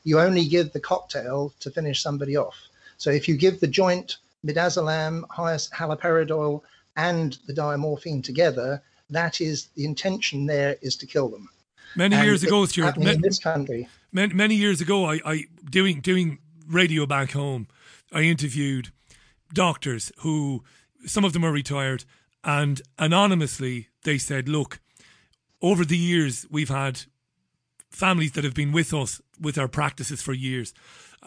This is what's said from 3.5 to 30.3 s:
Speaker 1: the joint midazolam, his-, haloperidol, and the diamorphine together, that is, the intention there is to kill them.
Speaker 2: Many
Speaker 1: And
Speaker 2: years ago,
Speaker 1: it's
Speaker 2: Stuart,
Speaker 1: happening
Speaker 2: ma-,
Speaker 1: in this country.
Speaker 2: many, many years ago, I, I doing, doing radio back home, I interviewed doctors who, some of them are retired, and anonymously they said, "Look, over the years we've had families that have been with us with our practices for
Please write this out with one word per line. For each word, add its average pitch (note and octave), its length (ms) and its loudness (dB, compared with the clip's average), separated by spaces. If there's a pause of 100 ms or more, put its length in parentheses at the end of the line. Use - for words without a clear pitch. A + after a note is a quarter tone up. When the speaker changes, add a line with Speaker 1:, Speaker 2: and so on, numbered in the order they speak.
Speaker 1:
the E3+ 60 4
joint F3+ 520 0 (280)
midazolam, D#3+ 760 0 (100)
his-, E3 360 -4
haloperidol, D#3+ 920 0 (360)
and E3 500 0
the C#3 80 -10
diamorphine D3 680 -4
together, C3+ 600 0 (260)
that E3 320 -2
is, D#3 340 -4
the C#3+ 120 -4
intention D#3 580 -4
there C#3+ 380 0
is B2+ 140 -4
to C3+ 100 -16
kill C3+ 240 0
them. G2+ 180 -16 (480)
Speaker 2:
Many G3 180 4
Speaker 1:
And G#3+ 120 6
Speaker 2:
years G3 160 4
ago, G3 220 4
Speaker 1:
it's - 80 0
Speaker 2:
Stuart, E3 120 2
Speaker 1:
happening D#3 220 2
Speaker 2:
ma-, - 60 6
Speaker 1:
in D#3+ 100 2
this F#3+ 160 2
country. C3+ 500 -4 (240)
Speaker 2:
many, F#3+ 220 2
many G#3+ 200 4
years G3+ 280 2
ago, F#3 240 2
I, D#3 180 -2
I D#3 200 -4 (260)
doing, F3+ 320 2
doing F3+ 360 2 (300)
radio D#3+ 360 2
back C#3 280 -2
home, C#3 340 -4 (460)
I D#3 100 0
interviewed C#3 720 0 (600)
doctors D3 640 -2
who, D3 440 -2 (420)
some G3+ 200 0
of F3+ 80 0
them E3+ 120 0
are D#3+ 80 2
retired, C#3 520 -4 (400)
and C#3+ 360 0 (180)
anonymously D#3 920 2 (160)
they D3 120 2
said, C3 320 -4
"Look, D3+ 320 -2 (800)
over F3 240 4
the E3+ 140 2
years E3+ 520 0
we've D3+ 180 -2
had C3+ 340 -4 (880)
families F3 420 0
that D3 120 -4
have C3 100 -4
been D3 180 0
with E3 220 0
us - 260 -4 (200)
with D3+ 180 -4
our C3+ 100 -2
practices C#3+ 540 -4
for C#3 100 -6